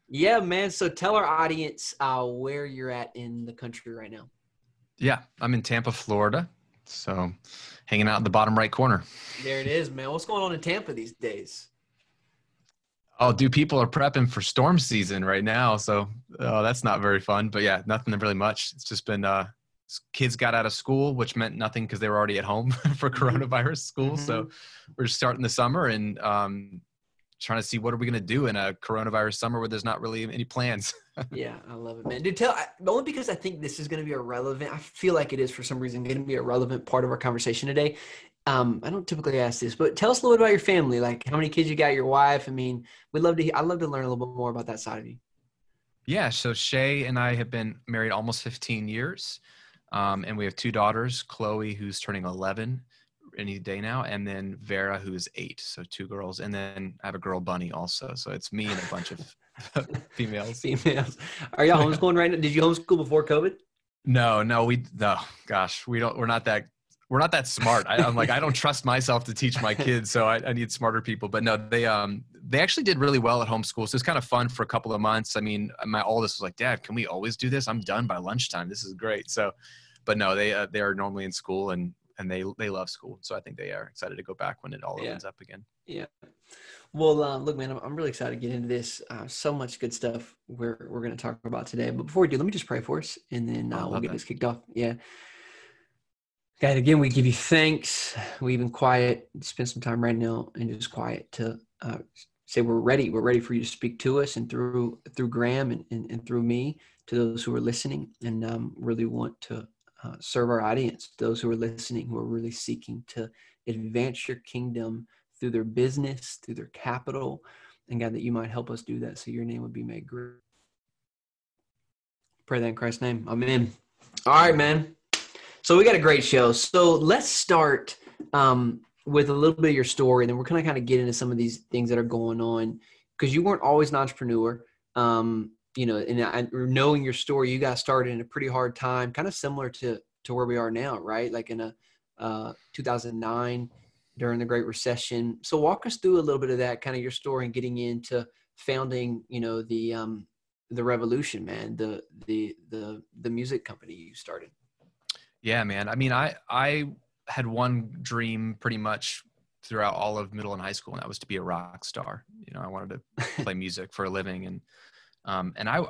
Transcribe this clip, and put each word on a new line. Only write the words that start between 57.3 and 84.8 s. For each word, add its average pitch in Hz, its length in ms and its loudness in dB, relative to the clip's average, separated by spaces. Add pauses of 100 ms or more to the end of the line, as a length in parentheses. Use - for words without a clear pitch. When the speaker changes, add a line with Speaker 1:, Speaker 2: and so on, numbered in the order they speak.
Speaker 2:
bunny 90 320 -4
also. 87 460 -8
So 104 160 -8
it's 95 200 -10
me 107 120 -4
and 101 160 -4
a 90 100 -8
bunch 87 220 -8
of 85 80 -14 (540)
<laughs> 135 360 -6
females. 110 500 -6
Speaker 1:
Females. 135 560 0 (380)
Are 147 100 6
y'all 165 140 10
Speaker 2:
<laughs> 151 140 6
Speaker 1:
homeschooling 175 260 4
right 175 140 4
now? 160 60 0
Did 151 140 2
you 156 100 4
homeschool 165 340 4
before 151 280 4
covid? 156 300 2 (500)
Speaker 2:
No, 117 380 6
no, 117 220 4
we, 123 180 2 (160)
no, 101 180 4 (300)
gosh, 92 400 -2
we 120 140 -2
don't, 117 180 -2
we're 117 80 -2
not 117 200 0
that, 107 200 0 (420)
we're 131 100 2
not 165 140 4
that 139 140 0
smart. 113 400 2
I, 107 100 2
I'm 117 200 4
like, 117 140 4
I 131 100 2
don't 151 140 0
trust 147 320 0
myself 127 380 2
to 110 100 -6
teach 123 260 0
my 107 140 2
kids, 120 360 0
so 113 160 4
I, 113 220 4
I 127 60 -2
need 120 180 -4
smarter 113 300 0
people. 107 260 -4
But 110 160 0
no, 110 140 4
they, 117 260 0
um, 104 400 0 (180)
they 131 160 0
actually 190 260 2
did 180 140 2
really 139 200 4
well 120 240 4
at 110 60 -4
homeschool. 110 380 -2
So 131 100 -2
it's 123 60 0
kind 165 140 2
of 123 80 -2
fun 120 240 0
for 120 140 -4
a 101 40 -2
couple 113 280 -4
of 104 60 -2
months. 110 360 0
I 110 40 0
mean, 104 300 -4 (140)
my 107 180 -2
oldest 110 340 0
was - 60 -8
like, 90 140 -6
"Dad, 117 260 0
can 107 120 -10
we 117 120 -2
always 101 300 -4
do 127 140 -2
this? 135 180 -2
I'm 113 120 -2
done 113 260 -2
by 92 100 -2
lunchtime. 90 540 -4
This 101 120 -10
is 95 120 -12
great." 104 360 -4
So, 101 220 -2 (540)
but 107 100 2
no, 98 180 2
they, 104 200 2
uh, 101 180 -2
they 104 80 -2
are 101 140 0
normally 98 320 -4
in 90 60 -8
school 95 400 -4
and, 87 200 -4 (260)
and 95 120 -6
they, 92 140 -4 (120)
they 107 140 -4
love 92 180 -6
school. 92 320 -14
So 98 160 -10
I 95 40 -8
think - 180 -18
they 95 140 -10
are 101 160 -10
excited 95 280 -12
to 98 60 -14
go 95 100 -12
back 92 300 -8
when 95 100 -14
it 95 100 -14